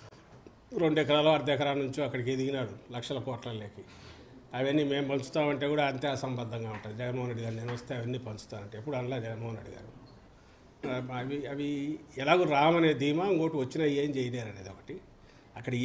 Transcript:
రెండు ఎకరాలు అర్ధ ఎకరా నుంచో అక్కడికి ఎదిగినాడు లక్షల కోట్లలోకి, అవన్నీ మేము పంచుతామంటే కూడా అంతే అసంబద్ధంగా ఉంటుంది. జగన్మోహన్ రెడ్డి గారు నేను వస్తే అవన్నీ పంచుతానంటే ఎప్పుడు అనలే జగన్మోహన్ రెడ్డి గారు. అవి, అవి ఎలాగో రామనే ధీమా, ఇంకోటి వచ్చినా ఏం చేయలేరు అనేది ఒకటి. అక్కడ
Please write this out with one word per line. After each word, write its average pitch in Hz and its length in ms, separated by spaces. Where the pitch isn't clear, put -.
రెండు 160 240
ఎకరాలు 147 280
అర్ధ 147 200
ఎకరా 143 240
నుంచో 139 300
అక్కడికి 123 280
ఎదిగినాడు 131 420
లక్షల 123 260
కోట్లలోకి, 110 640
అవన్నీ 139 260
మేము 139 260
పంచుతామంటే 139 580
కూడా 151 200
అంతే 131 200
అసంబద్ధంగా 120 680
ఉంటుంది. 104 220
జగన్మోహన్ 123 340
రెడ్డి 113 120
గారు 113 120
నేను 120 180
వస్తే 120 220
అవన్నీ 120 320
పంచుతానంటే 104 500
ఎప్పుడు 135 220
అనలే 127 220
జగన్మోహన్ 113 380
రెడ్డి - 160
గారు. - 140
అవి, 135 200
అవి 143 200
ఎలాగో 156 260
రామనే 156 500
ధీమా, 147 320
ఇంకోటి 160 320
వచ్చినా 139 280
ఏం 147 140
చేయలేరు 120 380
అనేది 95 160
ఒకటి. - 260
అక్కడ 123 180